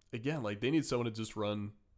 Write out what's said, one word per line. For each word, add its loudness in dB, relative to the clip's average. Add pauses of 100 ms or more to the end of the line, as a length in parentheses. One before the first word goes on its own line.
(120)
again, -2
like, -2
they 2
need 4
someone 2
to 0
just -4
run 0 (260)